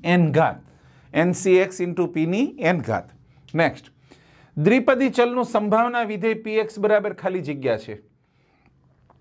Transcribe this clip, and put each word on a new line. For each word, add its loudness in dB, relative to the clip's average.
એન 2
ઘાત, 2
એન 2
સી 4
એક્સ 0
into -2
પી -4
ની -2
એન 0
ઘાત. -4
નેક્સ્ટ, 0
દ્વિપદી 4
ચલનું 0
સંભાવના 0
વિધેય -4
પી -8
એક્સ -2
બરાબર 0
ખાલી -6
જગ્યા -2
છે -14